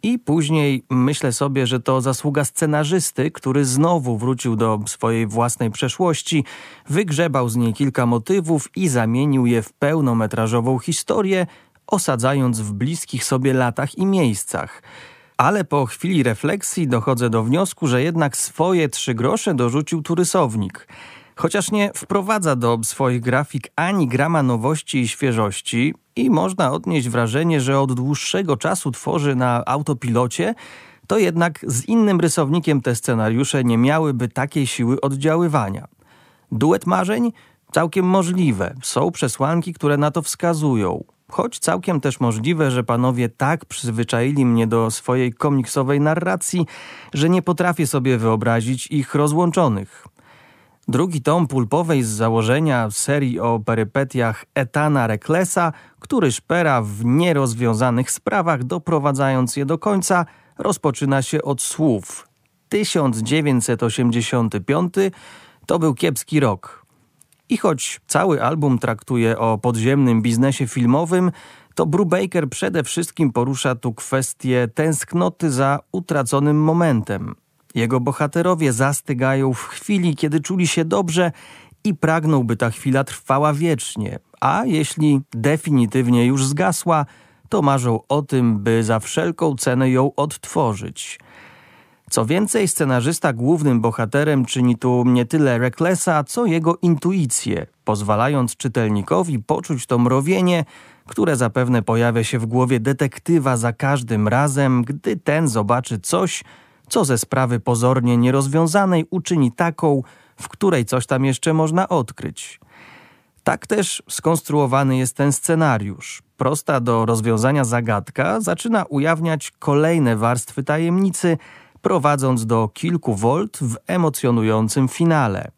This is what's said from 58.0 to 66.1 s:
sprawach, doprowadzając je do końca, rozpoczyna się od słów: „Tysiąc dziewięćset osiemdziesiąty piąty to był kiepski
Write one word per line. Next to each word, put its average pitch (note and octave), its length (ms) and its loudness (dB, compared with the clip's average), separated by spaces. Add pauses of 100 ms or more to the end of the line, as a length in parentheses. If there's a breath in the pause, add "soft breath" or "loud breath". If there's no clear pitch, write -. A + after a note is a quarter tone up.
sprawach, E3+ 520 -2
doprowadzając C#3 920 0
je C#3+ 100 -2
do D#3+ 120 0
końca, F#3 480 0 (320 loud breath)
rozpoczyna C#3 640 0
się D3+ 200 -2
od C3+ 200 -4
słów: - 680 -2 (420)
„Tysiąc D#3 480 0
dziewięćset B2+ 680 0
osiemdziesiąty A#2 800 0
piąty F3+ 500 0 (540 loud breath)
to E3+ 140 0
był D#3+ 140 2
kiepski D3+ 460 -2